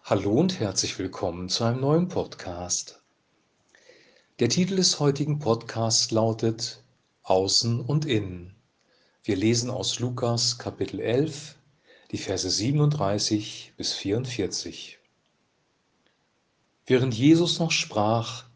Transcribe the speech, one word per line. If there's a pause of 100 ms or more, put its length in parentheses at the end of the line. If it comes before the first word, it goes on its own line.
Hallo
und
herzlich
willkommen
zu
einem
neuen
Podcast. (1400)
Der
Titel
des
heutigen
Podcasts
lautet (400)
Außen
und
Innen. (680)
Wir
lesen
aus
Lukas
Kapitel
elf, (560)
die
Verse
siebenunddreißig
bis
vierundvierzig. (1900)
Während
Jesus
noch
sprach (120)